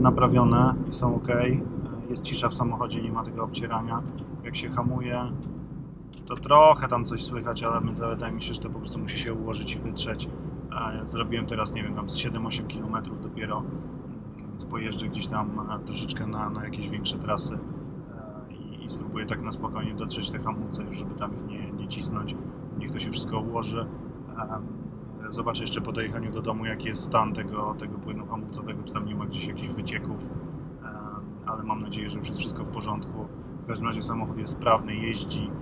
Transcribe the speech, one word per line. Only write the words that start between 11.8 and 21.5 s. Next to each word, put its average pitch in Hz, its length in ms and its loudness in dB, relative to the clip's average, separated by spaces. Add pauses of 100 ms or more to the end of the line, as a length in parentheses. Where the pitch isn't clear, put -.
wiem, 104 100 -2
tam 98 160 -4
z - 60 -2
siedem, 113 300 0
osiem 110 220 -2
kilometrów 110 540 -4
dopiero, 107 400 -4 (760)
więc - 280 -10
pojeżdżę 110 420 -2
gdzieś 101 200 -2
tam, 107 220 0 (100)
e, 107 200 -4
troszeczkę - 480 -4
na, 107 220 -2
na 107 140 -4
jakieś 104 260 -4
większe 101 280 -2
trasy, 101 360 0
e, - 1000 -8
i, - 320 -10
i - 40 -8
spróbuję - 360 -4
tak 107 160 -2
na 110 100 -4
spokojnie 107 420 -2
dotrzeć 107 380 -4
te 107 80 -4
hamulce 107 440 -2
już, - 140 -6
żeby - 180 -6
tam 101 180 -4
ich - 140 -6
nie, - 240 -6